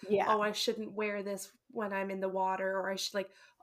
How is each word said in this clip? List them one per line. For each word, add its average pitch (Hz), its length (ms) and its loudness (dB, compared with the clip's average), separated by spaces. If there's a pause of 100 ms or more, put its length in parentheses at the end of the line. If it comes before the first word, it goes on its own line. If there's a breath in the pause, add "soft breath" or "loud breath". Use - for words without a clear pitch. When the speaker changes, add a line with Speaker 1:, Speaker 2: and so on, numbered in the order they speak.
Speaker 1:
Yeah. 202 200 4
Speaker 2:
"Oh, 214 140 4
I 208 100 2
shouldn't 214 420 -2
wear 208 300 -2
this 196 280 -6 (180)
when 208 240 -2
I'm 196 180 0
in 190 80 -4
the 190 100 0
water," 190 480 0
or 190 120 0
I 190 60 0
should, - 180 -4
like, 190 180 -2 (320 soft breath)